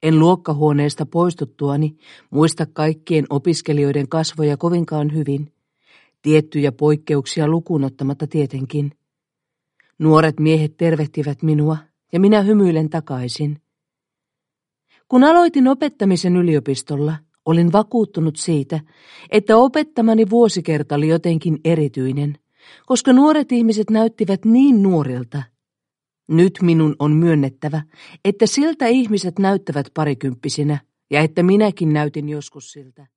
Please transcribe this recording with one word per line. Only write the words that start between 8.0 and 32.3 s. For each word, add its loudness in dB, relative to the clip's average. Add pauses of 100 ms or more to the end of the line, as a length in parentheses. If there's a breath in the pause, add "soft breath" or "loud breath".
tietenkin. -6 (1080)
Nuoret 2
miehet 0
tervehtivät -4
minua, 0 (360)
ja -2
minä 4
hymyilen 2
takaisin. -8 (1500)
Kun 4
aloitin 4
opettamisen 0
yliopistolla, -2 (300)
olin 2
vakuuttunut -2
siitä, -4 (500 loud breath)
että 4
opettamani 2
vuosikerta 0
oli 0
jotenkin -2
erityinen, -2 (480 soft breath)
koska 2
nuoret 4
ihmiset 0
näyttivät -2
niin 4
nuorilta. -2 (840)
Nyt 4
minun 2
on 0
myönnettävä, 0 (440 loud breath)
että 0
siltä -2
ihmiset 0
näyttävät -2
parikymppisinä -4 (300)
ja 0
että 0
minäkin 0
näytin -6
joskus -16